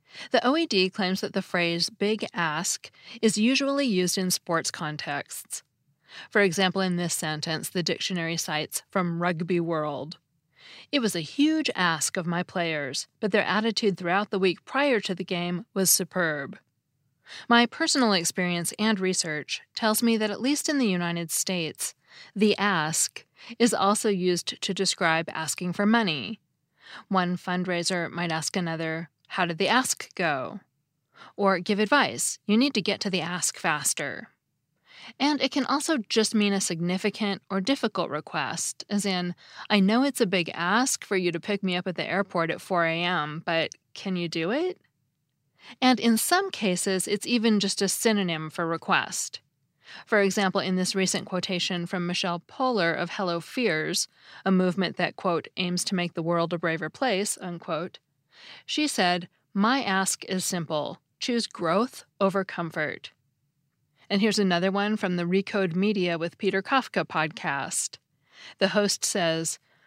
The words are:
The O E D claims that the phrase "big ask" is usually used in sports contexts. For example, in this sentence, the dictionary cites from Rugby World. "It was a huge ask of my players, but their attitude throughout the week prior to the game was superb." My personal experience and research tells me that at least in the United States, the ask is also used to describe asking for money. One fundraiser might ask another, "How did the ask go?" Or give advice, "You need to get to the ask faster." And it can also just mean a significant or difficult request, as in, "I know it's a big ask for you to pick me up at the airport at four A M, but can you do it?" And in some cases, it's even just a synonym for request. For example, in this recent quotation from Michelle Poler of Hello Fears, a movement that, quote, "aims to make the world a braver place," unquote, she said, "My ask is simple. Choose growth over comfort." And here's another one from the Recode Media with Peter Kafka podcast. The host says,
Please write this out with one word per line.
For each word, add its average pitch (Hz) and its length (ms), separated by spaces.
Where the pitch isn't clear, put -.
The - 140
O 277 120
E 330 80
D 185 240
claims 190 320
that - 100
the 190 120
phrase 170 460
"big 208 440
ask" 165 580
is 220 160
usually 269 480
used 185 320
in 185 120
sports 165 420
contexts. - 920
For 208 120
example, 190 400
in 180 160
this 175 160
sentence, 156 560
the 180 140
dictionary 170 540
cites - 520
from 175 320
Rugby 175 400
World. 151 560
"It 294 80
was 220 160
a 170 60
huge 302 540
ask 165 420
of 170 100
my 175 160
players, 156 640
but 208 100
their 202 140
attitude 208 500
throughout 190 360
the 202 80
week 185 260
prior 262 360
to 185 140
the 170 80
game 175 500
was 190 180
superb." 160 680
My 233 160
personal 254 480
experience 175 640
and 214 220
research 180 640
tells 214 300
me 226 120
that 214 140
at 208 120
least 285 280
in 294 80
the 254 100
United 170 440
States, - 640
the 208 200
ask 170 680
is 233 160
also 208 360
used 180 520
to 190 140
describe 170 540
asking 165 440
for 202 140
money. 196 520
One 180 280
fundraiser 180 760
might 175 200
ask 160 240
another, 165 540
"How 180 180
did 165 100
the 185 100
ask - 460
go?" 151 460
Or 196 220
give 190 220
advice, 214 640
"You 208 120
need 277 180
to 214 140
get - 100
to 208 100
the 180 120
ask 175 360
faster." 151 720
And 285 220
it 262 80
can 277 160
also 294 320
just 220 380
mean 208 180
a 190 80
significant 185 880
or 196 100
difficult 214 520
request, 151 760
as 202 160
in, 180 300
"I 208 120
know 214 240
it's 277 180
a 220 60
big 175 260
ask 208 500
for 202 140
you 175 140
to 165 80
pick 202 240
me 185 120
up 180 120
at 175 80
the 165 120
airport 175 440
at 190 100
four 170 240
A 165 180
M, 160 400
but 165 300
can 185 200
you 170 140
do 165 220
it?" 330 280
And 254 180
in 226 160
some 370 360
cases, 185 560
it's 208 180
even 220 340
just - 220
a 190 80
synonym 180 600
for 170 160
request. - 720
For 214 160
example, 196 400
in 185 140
this 185 180
recent 190 320
quotation 180 640
from 180 180
Michelle 175 360
Poler 214 520
of 175 200
Hello 175 260
Fears, 165 680
a 196 60
movement 185 460
that, 170 180
quote, 170 320
"aims 180 280
to 190 100
make 175 180
the 170 80
world 170 320
a 170 60
braver 160 320
place," 214 500
unquote, 170 560
she 302 240
said, 180 400
"My 233 280
ask 190 420
is 185 200
simple. 165 560
Choose 240 280
growth 180 580
over 196 240
comfort." 160 640
And 196 140
here's 214 160
another 185 340
one 202 240
from 185 200
the 175 100
Recode 190 500
Media 185 440
with 170 180
Peter 190 240
Kafka 208 440
podcast. 156 920
The 190 80
host 202 260
says, 165 540